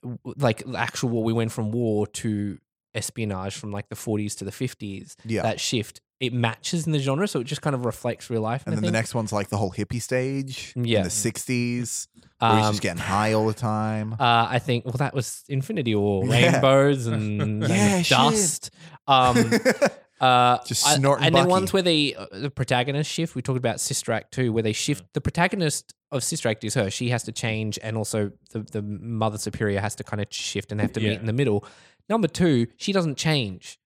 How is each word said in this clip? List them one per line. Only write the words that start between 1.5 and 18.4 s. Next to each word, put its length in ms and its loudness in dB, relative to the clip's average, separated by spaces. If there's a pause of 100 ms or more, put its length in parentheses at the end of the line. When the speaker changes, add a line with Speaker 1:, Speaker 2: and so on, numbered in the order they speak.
Speaker 1:
from 220 -4
war 360 0
to 500 -4 (360)
espionage 600 -6
from, 160 -10
like, 160 -10
the 80 -12
forties 400 -4
to 80 -10
the 80 -8
fifties. 720 -10
Speaker 2:
Yeah. 180 -2
Speaker 1:
That 180 -2
shift, 400 -4 (180)
it 160 -4
matches 520 -2
in 60 0
the 60 2
genre, 300 0
so 120 -4
it 40 -4
just 180 -8
kind 120 0
of 120 -4
reflects 420 -6
real 140 -2
life, 240 -4
Speaker 2:
And 60 -2
Speaker 1:
I 40 0
Speaker 2:
then 60 -2
the 60 0
Speaker 1:
think. 40 0
Speaker 2:
next 220 -2
one's, 180 -2
like, 160 0
the 80 -2
whole 160 0
hippie 300 -4
stage 760 -4
Speaker 1:
Yeah. 220 2
Speaker 2:
in 60 2
the 60 -2
sixties, 1000 -2 (320)
where 160 6
he's 100 6
Speaker 1:
Um, 60 4
Speaker 2:
just 100 -2
getting 180 -2
high 320 0
all 140 2
the 80 0
time. 600 -2
Speaker 1:
uh, 360 4
I 80 0
think, 260 -2
well, 140 -6
that 160 -2
was 340 -6
Infinity 460 -2
War, 320 2
Speaker 2:
Yeah. 260 6
Speaker 1:
rainbows 540 4
and, 560 -2
Speaker 2:
<laughs> 60 0
Yeah, 60 2 (220)
Speaker 1:
and 100 2
Speaker 2:
shit. 120 4
Speaker 1:
dust. 520 2 (360)